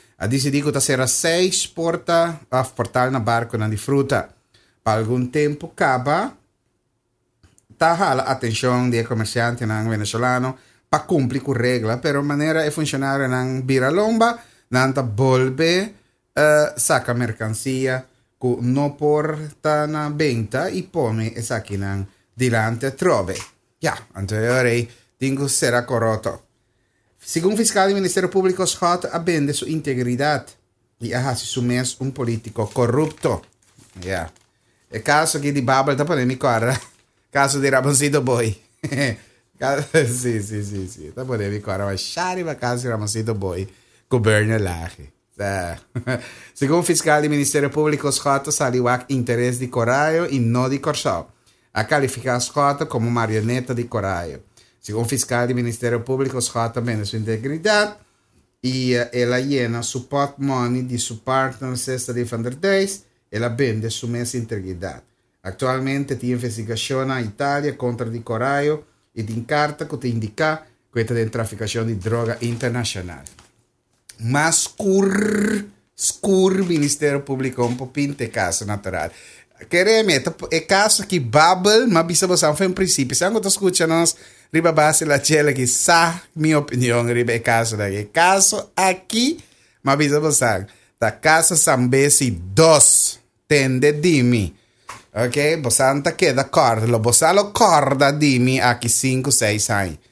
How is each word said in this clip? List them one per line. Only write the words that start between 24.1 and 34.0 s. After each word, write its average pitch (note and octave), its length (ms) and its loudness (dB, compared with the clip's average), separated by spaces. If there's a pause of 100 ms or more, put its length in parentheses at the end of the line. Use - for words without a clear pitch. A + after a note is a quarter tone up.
anteriore, A#2 760 0 (300)
dingo C3+ 300 -2
sera B2 360 0
coroto. A2+ 640 -4 (720)
Según F#3 380 -2
fiscal G#3 300 2
del G3 100 2
Ministerio F#3 320 0
Público, F#3 380 0
Scott F3 400 -2
abende E3 480 -2
su - 120 -6
integridad C#3 800 -2 (520)
y A2+ 140 -8
ha B2+ 220 -2
su - 280 -6
mes B2 380 -2
un C3 120 -6
político A2+ 560 -6
corrupto. B2 760 -2 (580)